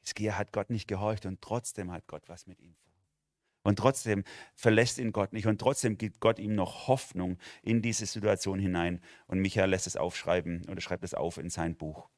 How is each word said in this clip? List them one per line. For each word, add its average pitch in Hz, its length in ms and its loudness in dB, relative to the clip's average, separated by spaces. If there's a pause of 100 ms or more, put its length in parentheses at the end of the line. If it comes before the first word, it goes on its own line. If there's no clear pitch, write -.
Hiskia 104 380 -2
hat - 140 -4
Gott 104 180 -2
nicht 110 160 -4
gehorcht 104 400 -2
und 92 140 -6
trotzdem 104 500 -6
hat 85 160 -10
Gott 78 200 -14
was 87 200 -18
mit 90 140 -20
ihm 85 120 -20
vor. - 140 -20 (760)
Und 104 160 4
trotzdem 110 440 2 (320)
verlässt 113 420 6
ihn 117 140 -2
Gott 98 220 -2
nicht 107 120 -4
und 110 140 2
trotzdem 120 380 2
gibt - 240 -6
Gott 113 180 4
ihm 107 160 -2
noch - 320 -2
Hoffnung 90 500 0 (260)
in 113 180 2
diese 110 240 -2
Situation 98 540 0
hinein. 87 420 0 (240)
Und 92 140 -2
Micha 95 260 4
lässt 95 220 2
es - 100 -6
aufschreiben 85 720 -2
oder 92 100 -6
schreibt 90 240 -4
es 92 100 -8
auf 85 240 -2
in 85 120 -8
sein 82 260 -2
Buch. 78 420 -10